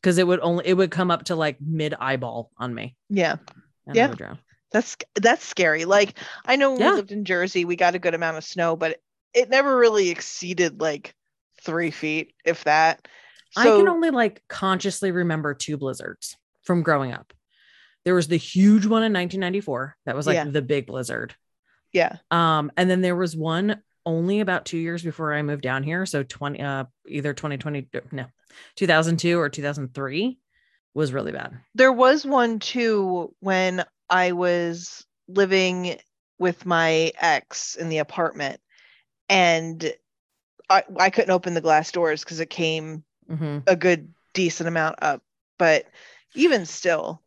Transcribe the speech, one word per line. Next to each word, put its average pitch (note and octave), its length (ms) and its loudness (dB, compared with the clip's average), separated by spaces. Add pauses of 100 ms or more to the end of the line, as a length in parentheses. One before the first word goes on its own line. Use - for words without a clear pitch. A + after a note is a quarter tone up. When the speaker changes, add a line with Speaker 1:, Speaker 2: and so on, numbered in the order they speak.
Speaker 1:
'Cause F3+ 160 4
it F3+ 100 4
would F3 140 2
only, E3+ 260 -2
it F#3 60 4
would F3+ 180 2
come F3+ 200 -2
up E3+ 140 -2
to, F3+ 100 -4
like, D3+ 260 -2
mid D3+ 320 -4
eyeball B2 640 -6
on B2 160 -6
me. A#2 220 -12 (140)
Speaker 2:
Yeah. F3 280 0 (500)
Speaker 1:
And C#3+ 80 -4
Speaker 2:
Yeah. A3+ 100 6
Speaker 1:
I C#4 40 0
would A#3 80 -10
drown. - 220 -16 (320)
Speaker 2:
That's, - 260 -2 (180)
that's A3+ 300 2
scary. E3 400 0
Like, G3+ 320 2 (280)
I - 120 2
know C#4 140 2
when C4 80 -4
we G#3 60 4
Speaker 1:
Yeah. F4 80 4
Speaker 2:
lived G3+ 200 -2
in G#3 120 -6
Jersey, F3+ 380 -2
we F3 140 -2
got F3 180 2
a F#3 40 -4
good F3 140 0
amount E3 240 -4
of D#3 60 -10
snow, E3+ 320 -2
but D#3+ 240 -4 (340)
it A#3+ 160 2
never C4+ 280 4
really G#3+ 320 4
exceeded, F3 720 -4
like, D#3 320 -4 (480)
three E3 300 -4
feet, D#3 420 -6 (100)
if E3 220 -2
that. D#3 420 2 (480)
Speaker 1:
I A3 80 2
can G#3 220 8
Speaker 2:
So - 40 6
Speaker 1:
only, E4 200 2
like, A#3+ 400 0
consciously F#3+ 600 -2
remember D#3+ 420 -2
two D3 240 -8
blizzards - 580 -10 (280)
from F3 200 0
growing C#3 300 0
up. - 180 -16 (720)
There F3+ 120 2
was E3+ 120 2
the E3+ 100 0
huge G3+ 480 6
one A3 180 2
in A3 100 0
nineteen F3+ 260 -2
ninety-four. F3 560 -4 (100)
That B2+ 120 -4
was, C#3+ 100 -4
like, D3+ 80 4
Speaker 2:
Yeah. D3+ 100 0
Speaker 1:
the D3 160 -2
big C3+ 260 -2
blizzard. A#2 480 -8 (580)
Speaker 2:
Yeah. F3 240 0 (140)
Speaker 1:
Um, D#3+ 440 2
and F#3 140 2
then F#3 120 2
there F3+ 140 0
was F3 220 -2
one F3 440 -2 (240)
only E3+ 360 0
about F#3 240 -2
two - 120 -6
years E3 260 -6
before D#3 300 -6
I D3+ 100 -2
moved D3 180 -4
down C3 220 -4
here. E3+ 220 -4
So C#3+ 180 -4
twenty, C#3+ 380 -8
uh, C3+ 240 -6 (220)
either D3 260 -6
twenty C#3+ 240 -8
twenty, C#3+ 300 -8 (240)
no, C3 140 -10 (500)
two G3 120 -2
thousand E3 300 4
two E3+ 220 0
or D#3 80 0
two D3 140 -8
thousand C#3+ 320 -6
three D3+ 460 -6 (540)
was C#3+ 200 -2
really - 180 -4
bad. - 260 -12 (180)
Speaker 2:
There C4 180 6
was C4 320 4
one A#3+ 340 0
too G3+ 800 -2
when F#3 460 0 (240)
I F3+ 240 2
was F3 720 -4 (240)
living F#3 680 0 (420)
with F3 260 -2
my E3 520 2
ex - 580 -2
in E3 120 -8
the D#3+ 120 -2
apartment, D3+ 600 -4 (720)
and E3 640 2 (760)
I, F#3+ 140 6 (160)
I F#3+ 100 6
couldn't F#3+ 220 2
open F3+ 220 0
the E3 80 -2
glass D#3 320 4
doors D#3+ 320 0
'cause E3 160 -12
it E3 80 -8
came D#3+ 560 -6 (240)
Speaker 1:
Mm-hmm. D3 380 -6
Speaker 2:
a F#3 100 4
good E3 360 0 (200)
decent E3+ 340 -2
amount D#3+ 340 -2
up. C#3 220 -2 (340)
But D#3+ 280 4 (500)
even C4 300 2
still. E3 600 -4